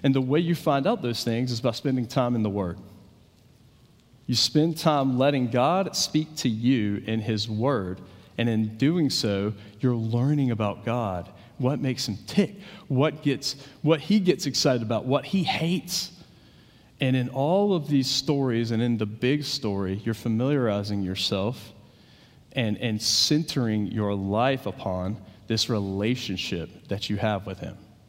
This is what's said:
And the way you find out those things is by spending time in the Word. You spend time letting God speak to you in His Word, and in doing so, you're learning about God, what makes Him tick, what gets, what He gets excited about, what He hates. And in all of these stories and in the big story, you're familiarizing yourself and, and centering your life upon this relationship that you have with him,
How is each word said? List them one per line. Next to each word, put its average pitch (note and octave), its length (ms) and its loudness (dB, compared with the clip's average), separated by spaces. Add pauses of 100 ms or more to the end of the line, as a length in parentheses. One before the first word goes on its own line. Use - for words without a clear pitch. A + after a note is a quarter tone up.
And C3+ 120 4
the C3+ 60 4
way C3 180 2
you E3+ 160 2
find C#3 320 2
out A#3 160 0
those A#2+ 220 -4
things A#2+ 260 0
is A2+ 100 -2
by A#2+ 120 0
spending B2+ 340 -2
time B2 300 0
in A2+ 60 0
the G#2 80 0
Word. F#2 280 -4 (1500)
You A#2+ 100 0
spend D#3 400 2
time C#3 420 2
letting C3 320 2
God D#3+ 460 2
speak D#3 400 -2
to - 120 -2
you A2 580 2
in A2+ 120 0
His A2 300 -2
Word, G#2 520 -2 (380)
and A#2 100 2
in A2 280 0
doing D3+ 340 2
so, G#2 440 -2 (260)
you're B2 160 2
learning A#2+ 560 2
about G#2 320 -2
God, G#2+ 440 -2 (300)
what C3 220 0
makes C3 260 -2
Him G2+ 200 -4
tick, - 300 0 (300)
what D3 360 2
gets, - 340 -2 (260)
what D3+ 160 4
He G3+ 220 4
gets E3+ 260 2
excited B2+ 360 2
about, A2+ 240 -2
what C3 180 2
He F#3+ 180 0
hates. - 680 -2 (880)
And C3 140 2
in B2+ 140 0
all F#3 460 2
of D3 140 -2
these C3+ 220 2
stories B2 600 2
and A#2 120 2
in A#2+ 140 2
the G#2+ 100 0
big B2+ 380 0
story, G2 600 -2
you're A2+ 100 0
familiarizing A2 880 0
yourself G2 720 -2 (800)
and, A2 260 -2
and G#2+ 220 -2
centering A#2+ 840 0
your G2+ 280 -2
life A2 520 0
upon G2 520 -4 (280)
this A2 220 0
relationship G2 1200 -4
that G2+ 220 -4
you G#2 60 0
have G2+ 300 -2
with - 120 -8
him, F#2 180 -12 (320)